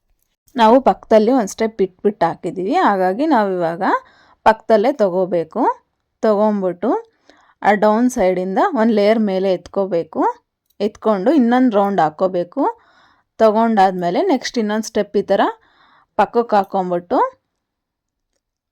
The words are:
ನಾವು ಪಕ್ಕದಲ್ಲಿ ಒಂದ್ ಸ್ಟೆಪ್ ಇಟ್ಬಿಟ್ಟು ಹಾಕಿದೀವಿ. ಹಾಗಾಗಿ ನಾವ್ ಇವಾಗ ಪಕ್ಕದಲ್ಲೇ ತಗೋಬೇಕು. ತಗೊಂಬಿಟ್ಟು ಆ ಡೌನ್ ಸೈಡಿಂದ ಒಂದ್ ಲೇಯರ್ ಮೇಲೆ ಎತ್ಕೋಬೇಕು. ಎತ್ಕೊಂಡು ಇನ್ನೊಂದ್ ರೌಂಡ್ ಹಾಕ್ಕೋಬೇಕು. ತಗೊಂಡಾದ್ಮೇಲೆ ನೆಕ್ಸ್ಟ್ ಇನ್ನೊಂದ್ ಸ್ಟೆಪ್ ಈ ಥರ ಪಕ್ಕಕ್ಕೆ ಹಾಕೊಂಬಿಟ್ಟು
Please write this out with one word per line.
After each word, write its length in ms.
ನಾವು 260
ಪಕ್ಕದಲ್ಲಿ 500
ಒಂದ್ 200
ಸ್ಟೆಪ್ 300
ಇಟ್ಬಿಟ್ಟು 440
ಹಾಕಿದೀವಿ. 540
ಹಾಗಾಗಿ 480
ನಾವ್ 240
ಇವಾಗ 320
ಪಕ್ಕದಲ್ಲೇ 480
ತಗೋಬೇಕು. 680
ತಗೊಂಬಿಟ್ಟು 640
ಆ 140
ಡೌನ್ 340
ಸೈಡಿಂದ 500
ಒಂದ್ 200
ಲೇಯರ್ 280
ಮೇಲೆ 320
ಎತ್ಕೋಬೇಕು. 680
ಎತ್ಕೊಂಡು 540
ಇನ್ನೊಂದ್ 420
ರೌಂಡ್ 260
ಹಾಕ್ಕೋಬೇಕು. 640
ತಗೊಂಡಾದ್ಮೇಲೆ 880
ನೆಕ್ಸ್ಟ್ 320
ಇನ್ನೊಂದ್ 280
ಸ್ಟೆಪ್ 300
ಈ 80
ಥರ 180
ಪಕ್ಕಕ್ಕೆ 380
ಹಾಕೊಂಬಿಟ್ಟು 640